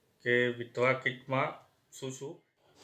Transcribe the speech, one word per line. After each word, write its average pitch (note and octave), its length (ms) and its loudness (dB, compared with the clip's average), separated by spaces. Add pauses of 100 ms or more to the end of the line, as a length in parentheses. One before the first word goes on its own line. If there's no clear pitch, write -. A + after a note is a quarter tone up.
(240)
કે B2 240 4
વિધવા A#2+ 460 0
કીટમાં C3+ 600 -2 (460)
શું C3 120 -8
શું. C#3 300 -12 (420)